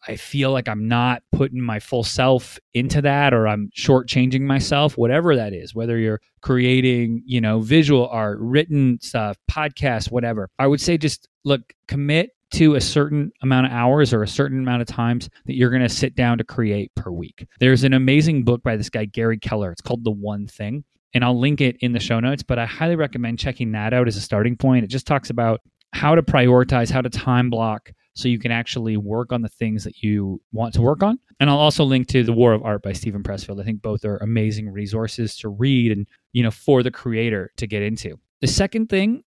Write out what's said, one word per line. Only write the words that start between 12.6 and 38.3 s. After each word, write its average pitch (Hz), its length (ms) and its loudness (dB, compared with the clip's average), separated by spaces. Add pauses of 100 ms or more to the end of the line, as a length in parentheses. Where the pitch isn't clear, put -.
a 131 80 2
certain 147 580 0
amount 131 240 4
of 131 80 -2
hours 123 400 2
or 110 100 2
a 104 60 -2
certain 135 300 -2
amount 123 240 0
of 113 40 -4
times 120 440 -2 (160)
that 135 80 -6
you're 127 160 4
gonna 127 180 2
sit - 260 -2
down 120 220 2
to 117 80 -4
create 104 500 -2
per - 160 -8
week. - 360 -12 (140)
There's 127 220 6
an 131 120 4
amazing 139 480 4
book 120 200 0
by 117 140 -2
this 104 140 -6
guy, 110 160 -4
Gary 113 320 -2
Keller. 101 340 -4
It's - 80 -16
called 120 240 -6
The 117 60 0
One 104 360 -6
Thing. 110 380 -10 (300)
And 123 100 2
I'll 123 140 2
link 139 240 2
it 127 180 0
in 123 120 0
the 120 60 -2
show 113 220 -2
notes, 131 220 -2
but 120 160 -2
I 117 80 -4
highly 165 280 -2
recommend 120 440 -4
checking 117 340 -4
that 107 220 -2
out 123 120 4
as 104 120 -2
a - 20 -6
starting 113 360 0
point. 127 280 2
It 98 40 -6
just 127 180 -6
talks 139 240 -2
about 117 320 -2 (320)
how 151 200 2
to 165 80 6
prioritize, 123 680 4
how 131 100 0
to 123 80 -4
time 123 400 0
block, 113 420 -4 (220)
so - 160 -4
you 120 100 2
can 120 120 -6
actually 113 480 -4
work 110 340 -4
on 123 80 -2
the 113 80 -4
things 110 360 -4
that - 180 -12
you 101 360 -2 (140)
want 110 220 -4
to 120 80 2
work 147 200 2
on. 220 160 2 (220)
And 143 80 4
I'll 143 80 4
also 151 280 4
link 131 240 2
to 127 140 2
The 117 120 0
War 117 180 6
of 110 100 0
Art 107 200 -4
by 98 100 -6
Steven 101 300 -6
Pressfield. 98 400 -10
I - 20 -10
think 107 160 -6
both 107 240 -6
are 104 140 -4
amazing 107 500 -4
resources 104 680 -6
to 110 100 -10
read 120 420 2
and, 101 160 -2 (280)
you 120 80 2
know, 113 80 0
for 127 320 2
the 123 80 -2
creator 113 640 -4
to 113 100 -8
get 101 160 -6
into. 104 360 -6 (240)